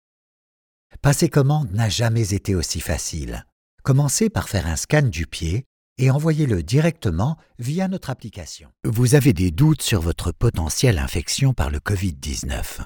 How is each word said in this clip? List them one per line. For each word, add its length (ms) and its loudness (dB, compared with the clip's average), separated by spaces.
Passer 280 2
commande 420 2
n'a 180 0
jamais 440 0
été 220 0
aussi 240 -2
facile. 680 -6
Commencez 460 2
par 180 -4
faire 200 -2
un 80 -2
scan 280 0
du 220 -2
pied 400 -4
et 140 4
envoyez-le 520 0
directement 720 0
via 280 -2
notre 220 -6
application. 600 -14
Vous 320 4
avez 180 6
des 180 2
doutes 300 2
sur 200 0
votre 300 -2
potentielle 680 0
infection 540 0
par 160 -2
le 100 -4
covid 340 -2
dix-neuf. 720 -8